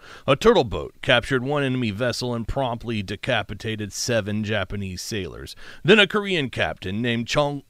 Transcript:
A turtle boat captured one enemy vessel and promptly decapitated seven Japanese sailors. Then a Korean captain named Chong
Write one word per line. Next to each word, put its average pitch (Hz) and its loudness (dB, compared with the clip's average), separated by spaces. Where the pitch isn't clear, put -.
A 135 6
turtle 208 6
boat 85 -6
captured 123 2
one 143 0
enemy 127 0
vessel 120 -2
and 117 -4
promptly 117 -2
decapitated 107 -4
seven 107 0
Japanese 101 -4
sailors. 80 -8
Then 214 8
a 196 6
Korean 185 0
captain 95 -4
named 117 -2
Chong 143 0